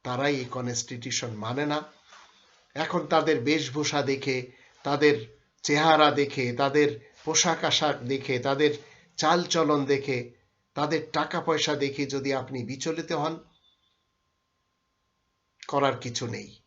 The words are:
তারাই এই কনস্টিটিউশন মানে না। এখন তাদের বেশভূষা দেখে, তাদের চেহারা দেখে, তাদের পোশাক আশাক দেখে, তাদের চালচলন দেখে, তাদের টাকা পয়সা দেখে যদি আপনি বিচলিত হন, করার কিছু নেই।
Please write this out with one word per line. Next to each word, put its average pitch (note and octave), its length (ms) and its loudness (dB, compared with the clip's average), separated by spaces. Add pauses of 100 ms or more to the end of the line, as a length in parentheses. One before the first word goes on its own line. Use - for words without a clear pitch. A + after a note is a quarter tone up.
তারাই C3+ 340 -2
এই B2+ 80 -6
কনস্টিটিউশন A#2+ 840 -6
মানে A#2 360 -4
না। D3 160 -2 (920)
এখন D#3+ 320 -2
তাদের D#3 340 4
বেশভূষা C#3+ 640 0
দেখে, C3+ 480 -2 (320)
তাদের C#3+ 560 2 (240)
চেহারা D3+ 480 6
দেখে, C3+ 420 0
তাদের C#3 600 2 (120)
পোশাক D#3+ 400 0
আশাক C#3+ 380 0
দেখে, C3+ 360 -2
তাদের C#3 360 2 (420)
চালচলন D#3 680 2
দেখে, C#3 460 -2 (440)
তাদের D3 380 -2
টাকা D#3 280 -2
পয়সা D3+ 340 0
দেখে C#3 320 -2
যদি C3+ 280 -2
আপনি B2+ 300 -6
বিচলিত D#3 480 -6
হন, D#3+ 260 -2 (2250)
করার C#3 280 0
কিছু A#2 300 -8
নেই। G#2 400 -12